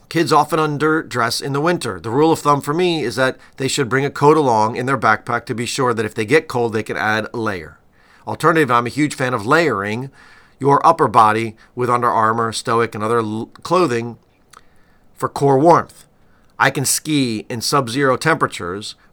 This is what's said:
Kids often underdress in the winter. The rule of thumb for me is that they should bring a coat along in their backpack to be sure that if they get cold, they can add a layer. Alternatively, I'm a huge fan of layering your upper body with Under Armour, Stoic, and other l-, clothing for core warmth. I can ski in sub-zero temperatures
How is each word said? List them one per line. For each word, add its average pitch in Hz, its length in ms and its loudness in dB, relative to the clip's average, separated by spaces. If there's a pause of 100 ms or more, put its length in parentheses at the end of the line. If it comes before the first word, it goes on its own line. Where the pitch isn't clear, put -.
Kids 151 240 -2
often 151 260 2
underdress 147 840 -2
in 139 100 -6
the 143 80 -2
winter. 147 400 -2
The 110 100 -8
rule 151 220 4
of 143 60 2
thumb 143 240 0
for 147 100 -4
me 170 300 0
is 107 140 -4
that 127 200 0 (220)
they 135 100 -4
should 127 200 -2
bring 135 160 0
a 139 60 -4
coat 147 260 4
along 117 400 2
in 123 100 -4
their 135 100 0
backpack 117 500 0
to 127 80 -6
be 117 120 -4
sure 123 260 0
that 110 140 -2
if - 80 -10
they 113 100 -2
get 135 240 2
cold, 120 240 -2
they - 100 -2
can - 140 -8
add 107 380 -2
a - 20 -10
layer. 95 420 -6 (480)
Alternatively, 143 480 2
I'm 120 120 2
a 117 40 -6
huge 143 240 -2
fan 127 200 -2
of 104 100 -6
layering 123 680 0 (480)
your 139 280 2
upper 160 220 4
body 110 480 2 (180)
with 120 160 -2
Under 120 180 2
Armour, 113 440 2
Stoic, 117 420 -2
and 107 100 -6
other 117 140 0
l-, 110 320 -4 (120)
clothing 120 540 0 (1000)
for - 140 -4
core 139 300 2
warmth. 151 480 2 (520)
I 120 120 2
can 139 140 -4
ski 131 680 -2
in 120 100 -6
sub-zero 135 560 0
temperatures 107 800 -4 (180)